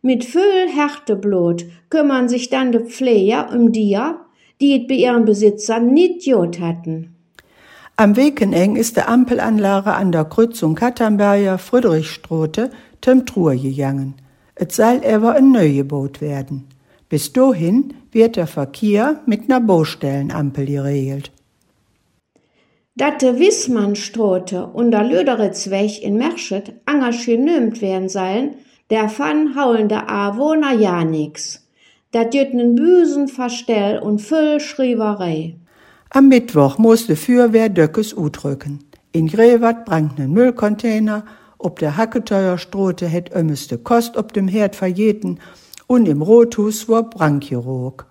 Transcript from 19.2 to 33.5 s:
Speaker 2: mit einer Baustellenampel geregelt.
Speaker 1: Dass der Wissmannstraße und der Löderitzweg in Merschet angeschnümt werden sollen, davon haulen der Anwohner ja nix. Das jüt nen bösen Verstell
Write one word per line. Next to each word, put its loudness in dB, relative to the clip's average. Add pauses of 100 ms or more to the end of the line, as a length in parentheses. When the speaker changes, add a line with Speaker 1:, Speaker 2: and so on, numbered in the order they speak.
Speaker 2:
mit -2
einer 0
Baustellenampel -2
geregelt. -6 (1600)
Speaker 1:
Dass -4
der 2
Wissmannstraße -2
und 0
der 2
Löderitzweg -2
in -2
Merschet -6 (120)
angeschnümt 0
werden -4
sollen, -4 (320)
davon -2
haulen 2
der -4
Anwohner 0
ja 2
nix. -6 (440)
Das 0
jüt 0
nen 2
bösen 4
Verstell -2